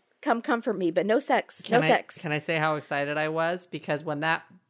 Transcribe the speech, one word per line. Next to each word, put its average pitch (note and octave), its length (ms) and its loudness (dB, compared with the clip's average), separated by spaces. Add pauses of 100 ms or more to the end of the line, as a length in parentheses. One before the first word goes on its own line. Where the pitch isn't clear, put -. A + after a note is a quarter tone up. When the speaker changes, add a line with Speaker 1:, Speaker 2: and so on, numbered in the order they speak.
(220)
Speaker 1:
Come A#3+ 180 0
comfort A#3 380 -2
me, F3 140 0
but F3 140 2
no A3 120 4
sex, - 440 -2
Speaker 2:
Can A#3 180 4
Speaker 1:
no D#3+ 60 4
Speaker 2:
I, - 20 4
Speaker 1:
sex." - 300 2
Speaker 2:
can D#3+ 120 -4
I D3+ 80 0
say D#3+ 200 -2
how D#3 180 2
excited D3 420 -2
I D#3 100 0
was? E3 380 -2
Because D3+ 380 -6
when D3+ 160 -4
that D#3+ 240 0 (260)